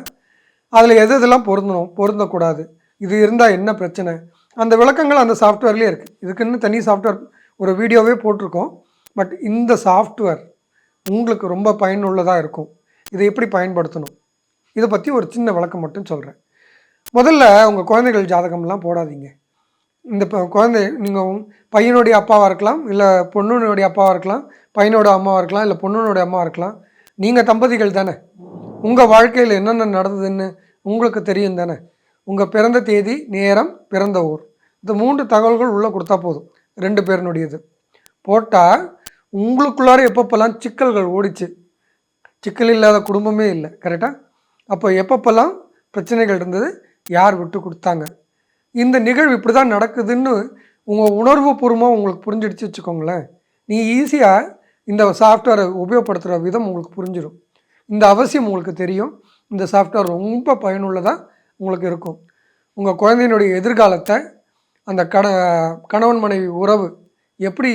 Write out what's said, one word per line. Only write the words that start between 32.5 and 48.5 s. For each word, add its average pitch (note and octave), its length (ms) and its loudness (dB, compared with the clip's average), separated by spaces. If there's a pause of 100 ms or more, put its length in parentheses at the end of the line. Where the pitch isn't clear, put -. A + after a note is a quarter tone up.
பிறந்த A3+ 240 2 (120)
தேதி, G#3 240 0 (220)
நேரம், G3+ 360 0 (200)
பிறந்த G3 260 -2 (120)
ஊர், D#3 140 -10 (400)
இந்த G#3 180 -4
மூன்று C#4 220 0 (100)
தகவல்கள் A3+ 420 2
உள்ள G#3 200 -2
கொடுத்தா F#3 300 -2
போதும். D#3 220 -8 (380)
ரெண்டு G3+ 220 0
பேருனுடையது E3+ 500 -4 (680)
போட்டா, G#3 360 2 (800)
உங்களுக்குள்ளார C4 560 4 (100)
எப்பப்பெல்லாம் A3 440 0 (100)
சிக்கல்கள் A3+ 520 -2
ஓடிச்சு, G3 320 -4 (960)
சிக்கல் A3+ 300 0
இல்லாத G#3+ 220 4 (100)
குடும்பமே G#3+ 480 -2
இல்ல, D#3 120 -8 (160)
கரெக்டா? F3 260 -4 (640)
அப்போ F#3+ 140 -4 (140)
எப்பப்பெல்லாம் A#3 520 2 (420)
பிரச்சனைகள் G#3 440 -2
இருந்தது, F#3 280 -6 (480)
யார் F#3+ 240 4
விட்டு F3 240 -8
கொடுத்தாங்க, E3+ 420 -6 (800)